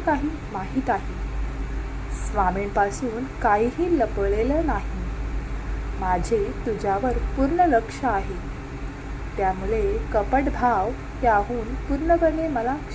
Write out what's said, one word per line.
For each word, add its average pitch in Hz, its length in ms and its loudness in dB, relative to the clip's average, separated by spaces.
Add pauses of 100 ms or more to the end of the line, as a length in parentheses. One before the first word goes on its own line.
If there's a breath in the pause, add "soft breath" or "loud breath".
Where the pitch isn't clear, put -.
काही 294 240 2 (240)
माहीत 220 360 -2
आहे. 196 240 -2 (1160)
स्वामींपासून 202 960 0 (160)
काहीही 254 580 4
लपलेलं 220 640 2
नाही. 202 360 -2 (1000)
माझे 185 540 0 (120)
तुझ्यावर 214 520 0
पूर्ण 277 420 2
लक्ष 277 460 4
आहे, - 520 -2 (800)
त्यामुळे 196 600 0 (160)
कपटभाव 233 760 2 (340)
याहून 220 520 2
पूर्णपणे 320 720 2
मला 254 300 0 (180)